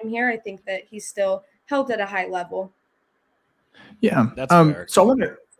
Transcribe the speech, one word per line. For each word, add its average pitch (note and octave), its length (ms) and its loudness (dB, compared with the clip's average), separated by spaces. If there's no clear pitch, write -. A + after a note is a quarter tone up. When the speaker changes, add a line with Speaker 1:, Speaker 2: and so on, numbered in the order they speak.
Speaker 1:
him A3+ 80 -10
here. A#3 220 -2
I A3+ 80 -4
think G3 260 -14
that F#3+ 200 -8
he's G#3 220 -16
still G3 380 -2
held C4+ 240 -2
at G#3+ 100 -2
a G3+ 60 -4
high F#3+ 200 -4
level. F#3 460 -8
Speaker 2:
Yeah. C#3 340 2
Speaker 3:
That's C3 180 -2
Speaker 2:
Um, E3 200 8
Speaker 3:
fair. - 160 -10
Speaker 2:
so F#3+ 140 4
I G3+ 40 6
wonder, A#3+ 320 0